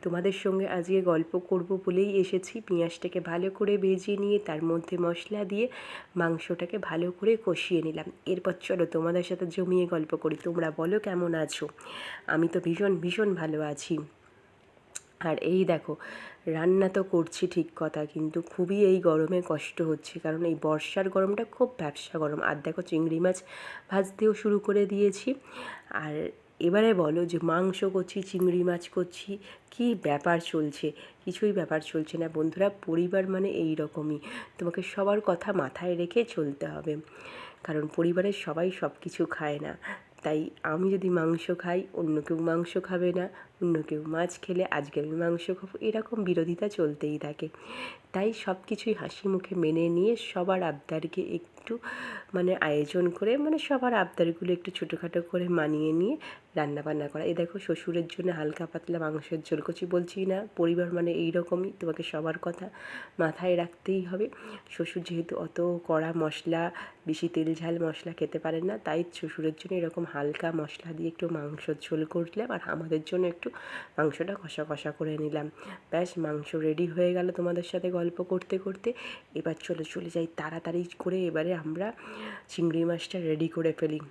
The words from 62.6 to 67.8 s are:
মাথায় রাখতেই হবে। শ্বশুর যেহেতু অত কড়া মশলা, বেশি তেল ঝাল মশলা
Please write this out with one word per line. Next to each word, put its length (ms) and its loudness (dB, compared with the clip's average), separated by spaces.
মাথায় 380 4
রাখতেই 440 0
হবে। 300 -2
শ্বশুর 320 -4
যেহেতু 340 -4
অত 500 0
কড়া 300 2
মশলা, 540 0
বেশি 220 -2
তেল 260 0
ঝাল 240 -2
মশলা 340 -2